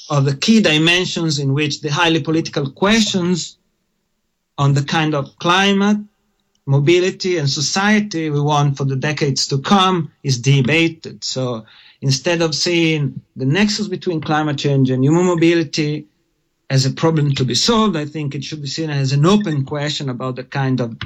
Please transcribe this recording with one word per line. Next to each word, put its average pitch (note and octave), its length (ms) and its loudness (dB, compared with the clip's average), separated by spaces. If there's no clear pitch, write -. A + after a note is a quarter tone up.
of C#3+ 140 0
the C#3 120 0
key A3 240 4
dimensions E3 800 0
in C3+ 160 0
which D3 260 -4
the D3 100 -4
highly E3 320 0
political D#3 480 -2
questions F#3 880 0
on C#3 160 2
the C#3 80 0
kind D#3 320 -2
of C3+ 240 -6
climate, G3 600 2
mobility, F3 720 2
and C#3 100 0
society F#3+ 800 0
we C#3+ 120 -2
want D3 360 2
for C#3+ 80 -4
the C3+ 120 -2
decades D3 520 -2
to C#3 100 -2
come F#3 540 2
is C3 160 -2
debated. C#3 880 0
So B2 400 -4
instead E3 400 0
of D#3+ 120 -2
seeing D#3+ 680 0
the C3 100 -4
nexus G#3 420 0
between F3 320 -4
climate D3+ 380 -2
change C3+ 320 2
and C3 120 0
human E3+ 240 4
mobility E3 800 0
as C3+ 140 2
a C3+ 60 0
problem D3 440 0
to C3+ 100 -2
be B2 100 -2
solved, A3 420 2
I D3+ 80 -4
think D3 300 -8
it C#3 100 -8
should D3+ 160 -10
be C#3 80 -10
seen D#3+ 220 -6
as C3+ 220 -2
an C#3+ 120 2
open E3+ 400 2
question C#3+ 460 -6
about B2+ 260 -6
the B2+ 80 -10
kind C3 360 -2
of A2+ 240 -4